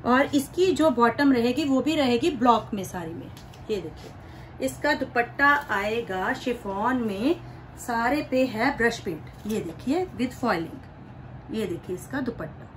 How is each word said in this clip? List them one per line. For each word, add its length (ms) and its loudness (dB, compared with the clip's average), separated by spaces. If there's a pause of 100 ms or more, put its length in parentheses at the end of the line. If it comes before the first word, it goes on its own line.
और 300 6
इसकी 380 2
जो 180 6
bottom 420 4
रहेगी 320 4
वो 160 2
भी 160 2
रहेगी 340 4
block 440 4
में 100 -4
सारी 280 -6
में। 180 -10 (400)
ये 60 0
देखिए 340 -10 (560)
इसका 280 0
दुपट्टा 760 2
आएगा 640 -2
शिफॉन 640 -2
में, 400 2 (420)
सारे 520 0
पे 140 4
है 320 0
brush 220 2
पेंट। 240 -6 (240)
ये 140 0
देखिए 460 -2
with 260 -4
foiling। 460 -2 (760)
ये 140 -2
देखिए 300 -6
इसका 240 -6
दुपट्टा। 560 -8